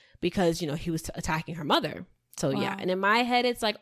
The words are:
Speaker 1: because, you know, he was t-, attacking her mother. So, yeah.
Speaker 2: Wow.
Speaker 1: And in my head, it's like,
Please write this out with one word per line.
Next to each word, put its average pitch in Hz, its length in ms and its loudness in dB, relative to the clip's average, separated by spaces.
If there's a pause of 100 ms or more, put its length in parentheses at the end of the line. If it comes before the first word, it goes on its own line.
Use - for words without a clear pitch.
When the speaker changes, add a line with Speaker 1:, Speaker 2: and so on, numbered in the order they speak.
(200)
Speaker 1:
because, 170 420 2
you 170 60 -2
know, 143 80 -2
he 170 160 -4
was 160 120 -2
t-, - 120 -8
attacking 160 400 -4
her 170 80 -8
mother. 185 420 0 (320)
So, 151 120 0
yeah. 131 220 0
Speaker 2:
Wow. - 80 -6
Speaker 1:
And 180 120 -2
in 185 80 0
my 202 200 4
head, 247 260 2
it's 247 160 -2
like, 214 200 0